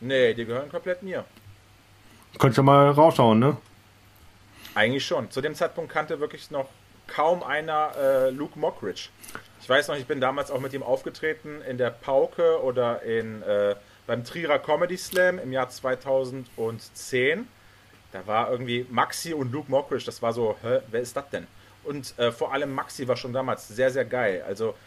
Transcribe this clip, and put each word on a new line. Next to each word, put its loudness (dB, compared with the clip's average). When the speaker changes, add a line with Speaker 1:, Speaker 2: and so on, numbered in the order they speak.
Speaker 1:
Nee, 4
die -4
gehören -6
komplett -4
mir. -6
Speaker 2:
Könntest 6
du 6
mal 10
raushauen, 8
ne? 4
Speaker 1:
Eigentlich 2
schon. -2
Zu -4
dem -4
Zeitpunkt -4
kannte -4
wirklich -8
noch -6
kaum 0
einer, -2
äh, 4
Luke -8
Mockridge. -6
Ich -16
weiß 2
noch, -4
ich -8
bin -4
damals -2
auch -4
mit -8
ihm -8
aufgetreten -6
in -8
der 0
Pauke 0
oder 0
in, -4
äh, 0
beim -4
Trierer -2
Comedy 0
Slam 0
im -8
Jahr -2
zweitausendzehn. -4
Da -12
war 0
irgendwie -4
Maxi -2
und -4
Luke -8
Mockridge, -2
das -10
war 0
so, -2
"Hä, 0
wer -2
ist -10
das -8
denn?" -8
Und, -10
äh, 2
vor -4
allem -4
Maxi -8
war 0
schon -10
damals -4
sehr, 0
sehr -2
geil. -2
Also -4